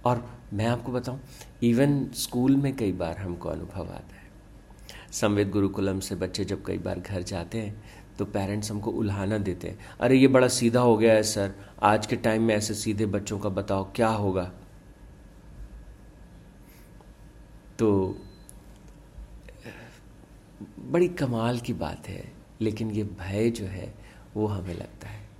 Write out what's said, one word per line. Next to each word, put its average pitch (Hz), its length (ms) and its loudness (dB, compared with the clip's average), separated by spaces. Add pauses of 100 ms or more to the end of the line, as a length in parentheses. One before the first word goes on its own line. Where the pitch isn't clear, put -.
और 120 340 -2 (140)
मैं 107 140 0
आपको 123 260 -2
बताऊं, 127 280 -4 (440)
even 131 500 4
स्कूल 131 420 2
में 135 200 0
कई 107 160 0
बार 85 260 -4
हमको 87 300 -8
अनुभव 85 340 -8
आता - 340 -12
है। - 140 -20 (840)
संवेद 104 380 2
गुरुकुलम 98 500 0
से - 140 -6
बच्चे 92 300 -4
जब 98 200 -4
कई 90 140 -4
बार 92 220 -6
घर 95 220 -6
जाते 92 380 -6
हैं 101 240 -8 (340)
तो 104 60 -2
पेरेंट्स 104 460 -4
हमको 104 200 -4
उल्हाना 101 480 -2
देते 90 300 -4
हैं, 90 100 -10 (220)
"अरे, 131 160 6
ये 131 120 10
बड़ा 127 200 8
सीधा 120 320 4
हो 120 160 8
गया 110 180 8
है 107 80 6
सर, 98 320 -2 (280)
आज 107 240 6
के 120 100 -2
टाइम 113 260 2
में 113 120 4
ऐसे 104 200 0
सीधे 107 320 -2
बच्चों 101 320 -4
का 104 100 -4
बताओ 95 440 -2
क्या 113 160 2
होगा?" 95 440 0 (3250)
तो 98 400 4 (2500)
बड़ी 170 300 2
कमाल 123 500 -2
की 120 140 -6
बात 82 360 -6
है, - 240 -12 (280)
लेकिन 110 300 -2
ये 104 140 -2
भय 101 460 -2
जो 104 160 -6
है 92 280 -10 (400)
वो 107 120 0
हमें 92 280 -4
लगता - 340 -12
है। - 180 -16 (140)